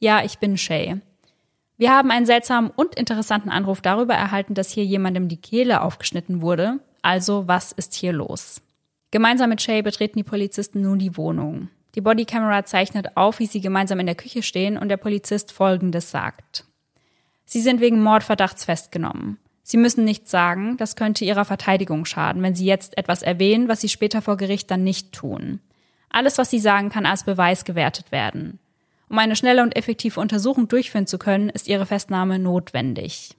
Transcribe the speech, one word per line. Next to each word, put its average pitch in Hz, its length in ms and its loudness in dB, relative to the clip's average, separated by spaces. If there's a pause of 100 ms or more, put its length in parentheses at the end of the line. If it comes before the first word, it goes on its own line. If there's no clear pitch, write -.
„Ja, 214 220 4
ich - 160 -6
bin 202 180 0
Shay. 170 440 -4 (760)
Wir 240 140 4
haben 262 220 6
einen 240 120 2
seltsamen 240 460 4
und - 240 -2
interessanten 214 540 -2
Anruf 196 320 0
darüber 226 340 0
erhalten, 196 400 -2
dass 190 160 -2
hier 208 140 -2
jemandem 185 440 0
die 165 120 -8
Kehle 240 400 2
aufgeschnitten - 600 -6
wurde. 175 380 0 (240)
Also, 185 460 0
was 180 240 0
ist - 220 -8
hier 180 180 -4
los?“ - 480 -6 (500)
Gemeinsam 233 380 4
mit 220 140 0
Shay 214 180 0
betreten 208 380 -2
die 208 60 -2
Polizisten 202 580 -4
nun 196 160 2
die 185 180 -2
Wohnung. 160 540 -4 (240)
Die 208 80 -4
Bodycamera 220 640 2
zeichnet 190 500 -2
auf, 202 220 4
wie 233 80 -2
sie 202 160 -6
gemeinsam 190 360 -2
in 180 80 -2
der 170 80 -2
Küche 233 280 -10
stehen 202 340 -2
und 202 140 -4
der 196 80 0
Polizist 208 520 -4
Folgendes 185 600 0
sagt. - 540 -8 (800)
„Sie 233 160 -2
sind 247 180 4
wegen 233 220 4
Mordverdachts 214 640 2
festgenommen. - 720 -6 (260)
Sie - 140 2
müssen 233 260 4
nichts 214 260 -2
sagen, 185 460 0
das 220 200 -4
könnte 214 280 -2
Ihrer 202 200 2
Verteidigung 190 600 0
schaden, 160 380 -2
wenn 190 120 2
Sie 180 120 -2
jetzt 190 300 2
etwas 180 260 -2
erwähnen, 202 460 2
was 220 120 0
Sie 208 100 -4
später 214 320 -2
vor 208 140 0
Gericht 196 340 -4
dann 185 140 0
nicht - 280 -2
tun. - 480 -8 (480)
Alles, 262 300 2
was 254 120 2
Sie 247 80 2
sagen, 202 300 4
kann 214 160 -2
als 190 200 0
Beweis 180 400 2
gewertet 165 480 -2
werden. 143 480 -6 (500)
Um 214 80 -2
eine 220 180 2
schnelle 247 260 4
und 233 140 0
effektive 220 440 -4
Untersuchung 220 480 0
durchführen 226 380 0
zu 185 120 -4
können, 202 320 0
ist - 180 -8
Ihre 196 180 0
Festnahme 190 520 -2
notwendig.“ 175 1000 -4